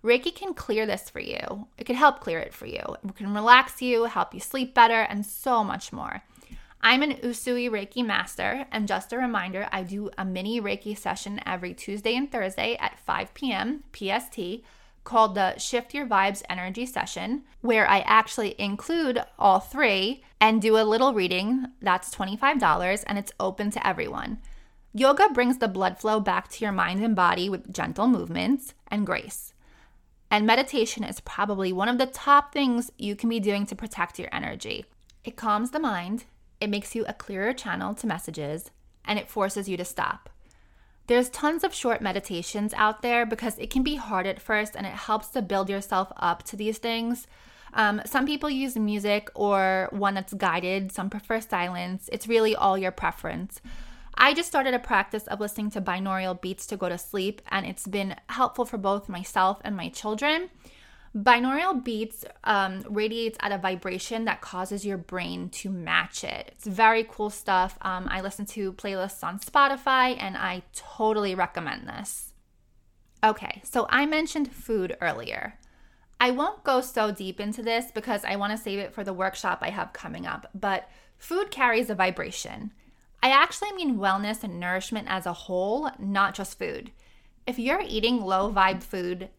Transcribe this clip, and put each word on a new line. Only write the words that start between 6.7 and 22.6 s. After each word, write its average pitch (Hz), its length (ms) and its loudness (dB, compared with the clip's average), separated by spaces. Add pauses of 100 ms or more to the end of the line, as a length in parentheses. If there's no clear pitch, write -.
I'm 254 220 6
an 294 140 2
Usui 240 520 -2
Reiki 220 380 -2
master, 208 680 -2
and 214 160 -2
just 190 240 -2
a 240 60 -4
reminder, 202 540 -4
I 190 100 -4
do 196 360 -8
a 190 60 -4
mini 190 380 -4
Reiki 202 340 -4
session 196 520 -6
every 180 260 -6
Tuesday 208 420 -4
and 277 160 -2
Thursday 214 480 -2
at - 200 -6
five - 340 -4
P 262 180 -4
M 226 400 -2
P 196 200 -4
S 247 180 -2
T 208 340 -8 (400)
called 220 300 6
the 190 240 2
Shift - 380 -4
Your 285 100 -2
Vibes 202 420 2
Energy 185 380 -6
Session, 240 580 -4 (180)
where 226 280 6
I 202 120 8
actually 220 580 4
include 240 600 0 (180)
all 196 200 8
three 226 640 0 (160)
and 220 220 6
do 220 160 6
a 220 80 6
little 226 300 4
reading. 208 500 2 (160)
That's 185 300 2
twenty-five 220 480 0
dollars, 180 460 4